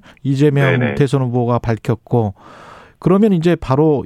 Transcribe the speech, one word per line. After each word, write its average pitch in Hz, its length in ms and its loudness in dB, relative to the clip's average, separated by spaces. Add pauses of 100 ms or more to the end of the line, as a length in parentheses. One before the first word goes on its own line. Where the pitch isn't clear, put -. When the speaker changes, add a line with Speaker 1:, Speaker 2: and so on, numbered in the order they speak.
(220)
Speaker 1:
이재명 139 580 0
Speaker 2:
네네. 143 160 -2
Speaker 1:
대선 139 280 0
후보가 120 340 -2
밝혔고, 113 800 -4 (640)
그러면 202 340 2
이제 170 220 0
바로 147 500 0